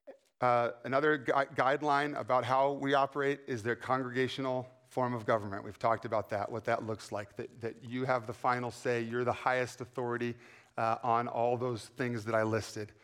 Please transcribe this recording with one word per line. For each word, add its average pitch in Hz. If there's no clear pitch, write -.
Uh, 120
another 143
gui-, 139
guideline 143
about 123
how 135
we 139
operate 139
is 123
their 117
congregational 127
form 123
of 113
government. 104
We've 104
talked 113
about 107
that, 101
what 117
that 117
looks 110
like, 104
that, -
that 113
you 127
have 127
the 120
final 123
say, 120
you're 117
the 120
highest 127
authority, 120
uh, 113
on 120
all 120
those 120
things 120
that 113
I 110
listed, 110